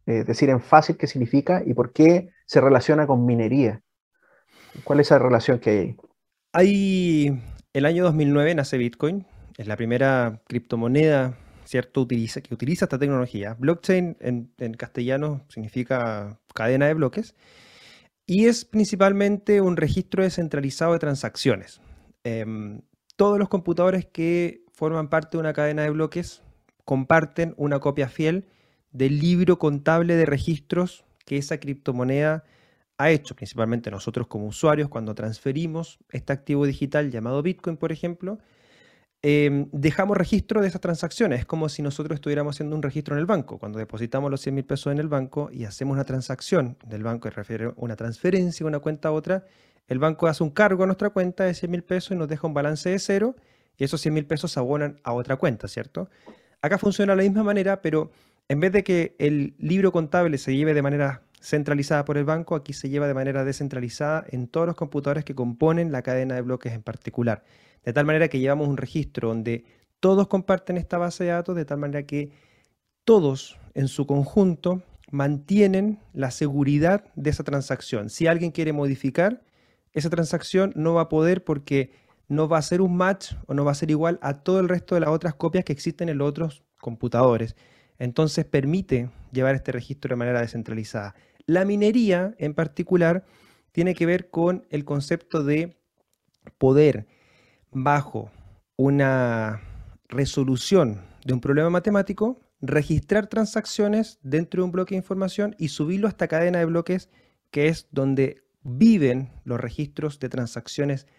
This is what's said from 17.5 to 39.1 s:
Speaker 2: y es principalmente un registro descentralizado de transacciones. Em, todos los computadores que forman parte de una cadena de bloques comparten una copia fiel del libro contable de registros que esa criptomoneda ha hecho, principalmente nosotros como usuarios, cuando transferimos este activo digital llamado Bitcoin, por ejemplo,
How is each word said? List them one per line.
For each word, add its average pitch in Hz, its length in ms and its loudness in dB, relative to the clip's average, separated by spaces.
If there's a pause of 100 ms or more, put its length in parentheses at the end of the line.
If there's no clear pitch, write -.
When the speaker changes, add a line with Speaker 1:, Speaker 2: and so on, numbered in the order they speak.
Speaker 2:
y 196 200 4
es 233 200 4
principalmente 202 960 2
un 180 160 2
registro 180 460 0
descentralizado 165 720 0
de 165 60 2
transacciones. 139 840 -2 (420)
Em, 110 580 -8 (360)
todos 202 200 4
los 202 120 0
computadores 180 560 0
que 170 680 -2
forman 156 380 -4
parte 160 280 -2
de 160 40 -4
una 156 120 -2
cadena 151 300 -2
de 151 60 -2
bloques 156 520 -4 (440)
comparten 160 720 0
una 143 220 -2
copia 139 280 -2
fiel 160 400 -2 (440)
del 139 280 0
libro 175 400 4
contable 160 560 2
de 165 100 4
registros 160 800 -2 (200)
que 139 120 -4
esa 143 220 -4
criptomoneda 139 840 -2 (560)
ha 156 120 4
hecho, 147 240 0
principalmente 117 560 -4
nosotros 117 340 -6
como 107 220 -8
usuarios, 151 420 0
cuando 110 240 -8
transferimos 143 840 -6 (100)
este 139 240 -6
activo 143 320 -2
digital 143 460 -2
llamado 120 320 -4
Bitcoin, 175 340 -4
por 165 140 -4
ejemplo, 175 480 -8 (840)